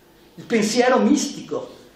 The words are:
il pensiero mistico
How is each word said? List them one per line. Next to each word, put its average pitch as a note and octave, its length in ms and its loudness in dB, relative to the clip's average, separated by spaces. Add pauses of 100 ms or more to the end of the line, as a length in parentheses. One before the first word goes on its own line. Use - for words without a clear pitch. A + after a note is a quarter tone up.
(360)
il E3 100 -20
pensiero A#3+ 540 2
mistico - 720 -2 (260)